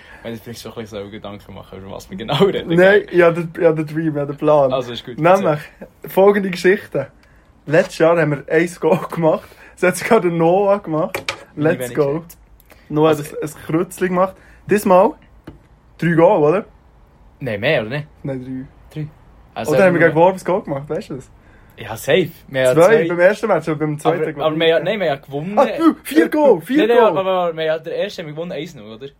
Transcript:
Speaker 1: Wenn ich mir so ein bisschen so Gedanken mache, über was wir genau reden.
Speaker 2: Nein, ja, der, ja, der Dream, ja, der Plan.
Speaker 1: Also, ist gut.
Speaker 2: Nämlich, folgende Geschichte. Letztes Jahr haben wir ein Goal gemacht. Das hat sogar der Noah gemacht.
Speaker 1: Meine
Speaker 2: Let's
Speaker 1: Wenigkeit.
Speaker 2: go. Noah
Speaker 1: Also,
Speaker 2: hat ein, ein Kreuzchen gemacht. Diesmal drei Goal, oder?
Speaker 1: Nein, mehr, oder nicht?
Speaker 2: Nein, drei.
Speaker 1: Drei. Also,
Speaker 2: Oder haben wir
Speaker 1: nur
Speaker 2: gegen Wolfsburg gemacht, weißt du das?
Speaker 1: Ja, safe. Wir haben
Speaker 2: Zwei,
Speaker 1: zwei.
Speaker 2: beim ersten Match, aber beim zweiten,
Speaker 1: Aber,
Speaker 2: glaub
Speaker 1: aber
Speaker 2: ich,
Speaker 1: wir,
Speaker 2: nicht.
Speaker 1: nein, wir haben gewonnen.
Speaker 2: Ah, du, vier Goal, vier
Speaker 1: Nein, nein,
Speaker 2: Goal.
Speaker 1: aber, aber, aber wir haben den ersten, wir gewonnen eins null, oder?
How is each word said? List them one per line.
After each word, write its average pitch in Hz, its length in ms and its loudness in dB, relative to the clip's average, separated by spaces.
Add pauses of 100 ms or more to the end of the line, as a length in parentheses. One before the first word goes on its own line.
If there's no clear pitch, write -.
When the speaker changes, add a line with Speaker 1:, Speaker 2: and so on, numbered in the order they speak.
(240)
Speaker 1:
Wenn 117 100 -12
ich 110 120 -16
mir 117 80 -14
so 117 160 -16
ein 113 120 -18
bisschen 104 240 -12
so 101 40 -16
Gedanken 104 440 -16
mache, 95 240 -18
über 95 140 -16
was - 180 -16
wir - 80 -12
genau 143 260 -2
reden. 175 320 0
Speaker 2:
Nein, 196 360 6
ja, 175 200 4
der, 165 160 -4 (140)
ja, 165 100 4
der 156 140 -4
Dream, 156 320 -6
ja, 143 80 -4
der 143 80 -8
Plan. 143 400 2
Speaker 1:
Also, 123 200 -4
ist 113 120 -14
gut. 123 140 -14
Speaker 2:
Nämlich, 170 400 2 (480)
folgende 196 420 2
Geschichte. 180 580 -2 (580)
Letztes 160 340 0
Jahr 170 200 4
haben 151 120 0
wir 139 180 -6
ein 170 200 2 (100)
Goal 165 200 2 (120)
gemacht. 165 360 0 (320)
Das - 120 -2
hat 180 60 -6
sogar 226 240 2
der 175 100 0
Noah 185 500 2
gemacht. 160 420 -6 (320)
Speaker 1:
Meine 151 220 0
Speaker 2:
Let's 123 140 -8
Speaker 1:
Wenigkeit. 147 140 0
Speaker 2:
go. 156 180 -4 (680)
Noah 156 200 2
Speaker 1:
Also, 147 140 0
Speaker 2:
hat - 180 -14
ein, 156 80 -6
ein - 60 -18 (100)
Kreuzchen 175 440 -4
gemacht. 185 260 -2 (340)
Diesmal 202 420 4 (840)
drei 165 160 -2
Goal, 165 300 4
oder? 175 220 0 (760)
Speaker 1:
Nein, 110 220 -6
mehr, 135 200 0
oder 107 100 -8
nicht? 147 160 -8 (160)
Speaker 2:
Nein, 131 440 -10 (260)
drei. 156 80 -10
Speaker 1:
Drei. 151 60 -10 (460)
Also, 113 200 -6
Speaker 2:
Oder 190 120 6
haben 175 80 4
wir 170 80 0
Speaker 1:
nur 165 80 6
Speaker 2:
gegen 147 100 0
Wolfsburg 185 460 0
gemacht, 151 240 -8
weißt 165 220 -8
du 151 40 -10
das? 123 140 -16 (500)
Speaker 1:
Ja, 110 160 -12
safe. 151 340 0 (180)
Wir 131 220 0
haben 127 60 2
Speaker 2:
Zwei, 160 120 6
Speaker 1:
zwei. 208 200 4
Speaker 2:
beim 170 120 -2
ersten 202 280 2
Match, 165 220 0
aber 156 80 -4
beim 151 220 -6
zweiten, 160 240 -2
Speaker 1:
Aber, 151 100 -4
Speaker 2:
glaub 147 140 -6
Speaker 1:
aber 156 80 -2
Speaker 2:
ich, 165 60 -4
Speaker 1:
wir, 165 140 4
Speaker 2:
nicht. 156 100 0
Speaker 1:
nein, 208 140 -4
wir 165 120 -2
haben 143 100 -6
gewonnen. 160 380 -6
Speaker 2:
Ah, 277 60 4 (120)
du, 320 240 2
vier 320 260 0
Goal, 285 340 2
vier 240 180 -4
Speaker 1:
Nein, 214 80 2
nein, 233 100 4
Speaker 2:
Goal. 226 120 6
Speaker 1:
aber, 170 100 0
aber, 190 100 -2 (200)
aber 156 80 -8
wir 160 140 -2
haben 160 120 -6
den 160 100 -10
ersten, 175 320 -8
wir 151 80 -12
gewonnen 170 180 -10
eins 156 220 -12
null, 110 220 -18
oder? 127 120 -16 (120)